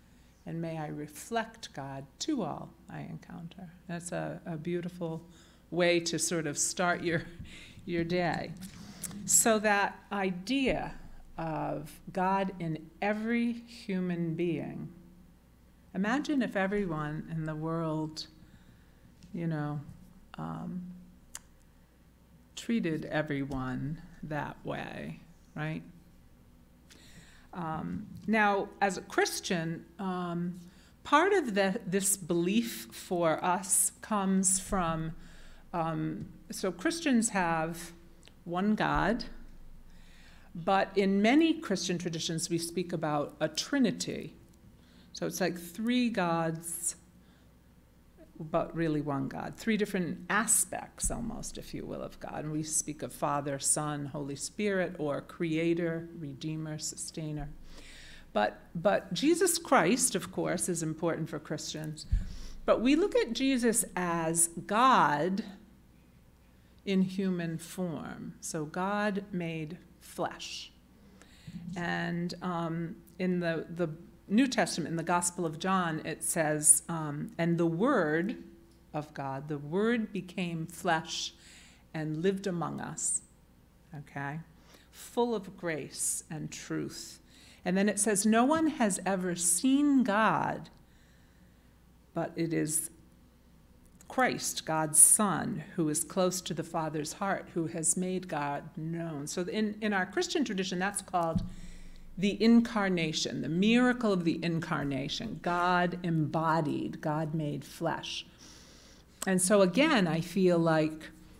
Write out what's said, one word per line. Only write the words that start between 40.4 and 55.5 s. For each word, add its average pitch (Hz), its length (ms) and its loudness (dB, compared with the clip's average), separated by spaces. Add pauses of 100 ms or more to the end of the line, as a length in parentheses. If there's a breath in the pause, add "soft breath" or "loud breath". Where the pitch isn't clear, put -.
but 190 420 2
in 196 240 4
many 302 340 6
Christian 185 440 -2
traditions 165 500 -4
we 170 100 2
speak 170 340 -4
about 151 480 0
a 156 80 2
trinity. - 840 0 (800 loud breath)
So 175 120 -6
it's 175 140 -4
like 180 180 0
three 240 500 0
gods, 165 880 0 (1400 soft breath)
but 160 360 -2
really 156 260 0
one 139 280 -2
God. - 280 -8
Three 214 200 0
different 190 420 -2 (100)
aspects - 840 0
almost, - 480 -8
if - 160 -12
you - 120 -8
will, - 160 -8
of - 160 -12
God. - 260 -8
And 151 80 -6
we 156 100 -2
speak 151 400 -4
of 123 100 -8
Father, 143 460 -2
Son, 147 480 0
Holy 143 300 -8
Spirit, 190 640 -2
or 143 220 -2
Creator, 165 880 0 (100)